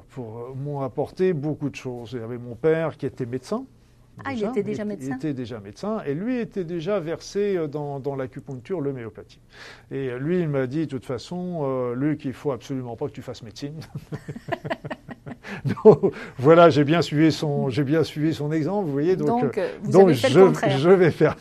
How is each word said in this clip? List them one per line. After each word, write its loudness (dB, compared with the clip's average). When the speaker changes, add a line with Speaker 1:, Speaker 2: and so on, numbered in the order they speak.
Speaker 1:
pour, -12
euh, -12
m'ont -8
apporté -2
beaucoup -4
de -10
choses. -12
Il -8
y -10
avait -10
mon -12
père 0
qui -10
était -8
médecin. -6
Speaker 2:
Ah, -8
il -6
Speaker 1:
Déjà, -2
Speaker 2:
était -2
déjà -6
Speaker 1:
il, -6
Speaker 2:
médecin ? -8
Speaker 1:
il -6
était -4
déjà -8
médecin, -8
et -2
lui -4
était -6
déjà -4
versé, -4
euh, -2
dans, -8
dans -4
l'acupuncture, -8
l'homéopathie. -8
Et, -6
euh, -6
lui, 0
il -2
m'a 0
dit, « -4
De -8
toute -8
façon, -6
euh, -2
Luc, -2
il -6
faut -4
absolument -8
pas -6
que -8
tu -14
fasses -14
médecine. » -12
<laughs> 0
Donc, 8
voilà, 10
j'ai 4
bien 2
suivi 2
son, -2
j'ai 0
bien 0
suivi -2
son -4
exemple, -2
vous -4
voyez. 2
Donc, 0
Speaker 2:
Donc, -2
Speaker 1:
euh, 0
Speaker 2:
euh, -4
vous -4
Speaker 1:
donc 10
Speaker 2:
avez 8
fait 2
le 2
Speaker 1:
je, 10
Speaker 2:
contraire. 2
Speaker 1:
je 6
vais 8
faire 2